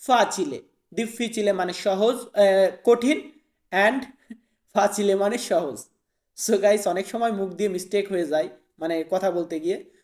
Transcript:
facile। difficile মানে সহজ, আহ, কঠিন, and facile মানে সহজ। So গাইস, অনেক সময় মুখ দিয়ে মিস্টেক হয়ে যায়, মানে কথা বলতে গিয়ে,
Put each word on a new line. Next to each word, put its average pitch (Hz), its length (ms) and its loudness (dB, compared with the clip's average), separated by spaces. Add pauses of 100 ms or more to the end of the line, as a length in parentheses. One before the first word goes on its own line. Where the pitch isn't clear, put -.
facile। 190 520 0 (360)
difficile 220 580 -2
মানে 180 200 -2
সহজ, 208 420 0
আহ, 196 680 2
কঠিন, 240 480 2 (400)
and 220 300 2 (760)
facile 202 420 2
মানে 208 200 0
সহজ। 160 480 -2 (520)
So 214 200 0
গাইস, 208 300 2
অনেক 185 200 -2
সময় 233 240 -2
মুখ 196 180 -4
দিয়ে 190 200 -4
মিস্টেক 190 400 -4
হয়ে 175 160 -2
যায়, 156 240 -2 (300)
মানে 165 320 -4
কথা 190 200 0
বলতে 170 280 -4
গিয়ে, 175 320 -6 (120)